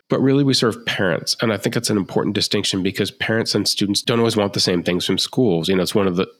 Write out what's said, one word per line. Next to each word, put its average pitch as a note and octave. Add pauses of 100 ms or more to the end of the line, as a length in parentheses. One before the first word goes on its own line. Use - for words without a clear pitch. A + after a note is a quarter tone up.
but C3+
really C#3
we C3+
serve A#2
parents. -
And A2+
I G2
think A2+
that's A2+
an G#2+
important F#2+
distinction G2
because F#2+
parents A2
and G#2
students G2+
don't A#2+
always A#2
want G2+
the -
same F#2
things F2
from F#2
schools. F2
You G2
know, F#2
it's E2+
one G2+
of F2+
the, F#2 (120)